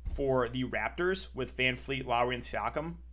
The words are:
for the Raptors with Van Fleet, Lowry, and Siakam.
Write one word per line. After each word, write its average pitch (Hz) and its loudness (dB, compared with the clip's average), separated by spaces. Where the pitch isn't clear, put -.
for 131 4
the 127 0
Raptors 123 0
with 123 -4
Van 127 4
Fleet, 131 -4
Lowry, 123 4
and 120 -4
Siakam. 151 -2